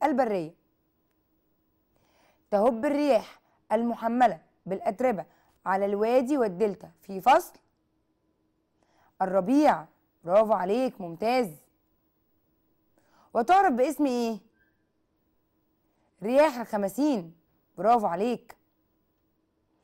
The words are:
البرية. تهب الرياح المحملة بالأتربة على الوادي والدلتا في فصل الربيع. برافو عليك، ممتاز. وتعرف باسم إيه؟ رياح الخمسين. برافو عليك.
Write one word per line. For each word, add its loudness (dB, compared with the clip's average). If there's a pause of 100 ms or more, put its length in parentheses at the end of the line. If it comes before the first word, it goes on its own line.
البرية. -2 (1900)
تهب 0
الرياح 0 (300)
المحملة -2 (260)
بالأتربة -4 (400)
على -2
الوادي 0
والدلتا -4 (100)
في -12
فصل 2 (1700)
الربيع. 2 (380)
برافو 2
عليك، -2
ممتاز. -2 (1800)
وتعرف 4
باسم 0
إيه؟ -2 (1800)
رياح 2
الخمسين. -4 (420)
برافو 2
عليك. -6 (1300)